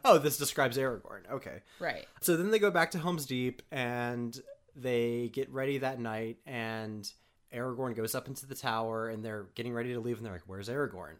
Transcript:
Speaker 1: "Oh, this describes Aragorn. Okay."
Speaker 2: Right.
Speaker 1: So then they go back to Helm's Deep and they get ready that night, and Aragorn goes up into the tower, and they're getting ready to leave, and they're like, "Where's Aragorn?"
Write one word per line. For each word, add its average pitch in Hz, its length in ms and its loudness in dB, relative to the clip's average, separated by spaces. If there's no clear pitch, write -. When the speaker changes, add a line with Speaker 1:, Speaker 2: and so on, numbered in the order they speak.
Speaker 1:
"Oh, 208 140 12
this 143 180 4
describes 135 400 2
Aragorn. 117 540 -2
Okay." 113 320 -8
Speaker 2:
Right. 165 260 -4
Speaker 1:
So 170 160 4
then 180 140 2
they 220 80 6
go 208 120 6
back 170 200 4
to 185 80 -4
Helm's 160 260 0
Deep 127 380 -2
and 120 680 -2
they 120 560 2
get 135 180 -2
ready 135 280 0
that 131 200 -2
night, 113 460 -4
and 110 680 -6
Aragorn 123 440 -4
goes 110 180 0
up 131 140 -6
into 135 180 -10
the 135 80 -12
tower, 113 540 -2
and 110 160 -6
they're 107 300 -6
getting 120 180 -4
ready 120 220 -2
to 120 60 -2
leave, 117 180 -2
and 113 80 -10
they're 101 80 -8
like, 87 120 -10
"Where's 98 220 -10
Aragorn?" 110 520 -4